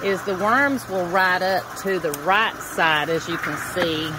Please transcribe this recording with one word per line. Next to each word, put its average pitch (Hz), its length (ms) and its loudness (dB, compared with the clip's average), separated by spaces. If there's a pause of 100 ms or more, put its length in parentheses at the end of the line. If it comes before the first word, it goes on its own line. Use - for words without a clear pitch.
is 196 200 0
the 202 100 -2
worms 240 560 2
will 185 160 0
ride 185 380 2
up 185 200 2 (200)
to 190 160 0
the 160 120 -2
right 185 460 0
side, 156 500 2
as 165 220 -2
you 170 80 -2
can - 180 -4 (200)
see 160 440 0